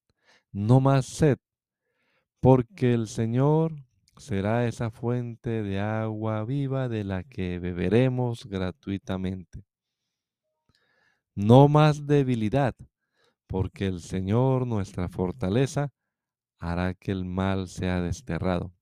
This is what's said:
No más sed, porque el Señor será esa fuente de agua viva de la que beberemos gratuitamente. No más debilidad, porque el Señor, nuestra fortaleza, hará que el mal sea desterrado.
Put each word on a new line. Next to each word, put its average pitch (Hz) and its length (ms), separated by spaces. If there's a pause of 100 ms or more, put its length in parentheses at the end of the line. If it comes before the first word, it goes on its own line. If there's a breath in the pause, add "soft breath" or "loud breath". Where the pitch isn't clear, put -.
(520 soft breath)
No 110 300
más 135 240
sed, 143 320 (1040)
porque 123 520
el 117 140
Señor 139 800 (340)
será 107 460
esa 117 240
fuente 117 720
de 98 180
agua 110 640
viva 131 460
de 110 140
la 95 200
que 90 360
beberemos 113 880
gratuitamente. 95 1160 (1700)
No 120 320
más 151 400
debilidad, 127 640 (720)
porque 95 400
el 92 160
Señor, 123 640
nuestra 98 420
fortaleza, 101 840 (640)
hará 87 380
que - 160
el 95 140
mal 95 420
sea 90 340
desterrado. 87 800